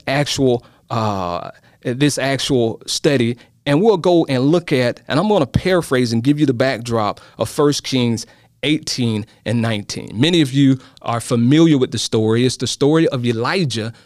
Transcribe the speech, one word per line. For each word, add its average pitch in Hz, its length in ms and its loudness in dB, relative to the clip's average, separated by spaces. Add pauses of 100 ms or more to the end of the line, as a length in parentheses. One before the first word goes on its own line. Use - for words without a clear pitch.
actual, 135 580 0 (240)
uh, 98 640 -4 (320)
this 135 340 0
actual 127 720 -2
study, 120 500 0 (300)
and 147 160 2
we'll 214 140 4
go 170 280 4
and 131 200 0
look 170 280 0
at, 123 340 0
and 139 120 -2
I'm 208 80 0
gonna 190 180 2
paraphrase 143 640 0
and 117 120 -2
give 147 160 2
you 151 80 2
the 135 80 2
backdrop 117 640 -2 (160)
of 107 100 -2
First 147 360 0
Kings 120 420 -2 (380)
eighteen 123 640 -2 (180)
and 117 160 -2
nineteen. 107 580 -6
Many 165 220 4
of 131 100 0
you 135 280 2 (240)
are 117 180 -4
familiar 143 560 4
with 123 140 0
the 113 80 -6
story. 113 480 0
It's - 100 -4
the 123 80 -6
story 156 440 2
of 123 180 -4
Elijah 117 640 -2 (120)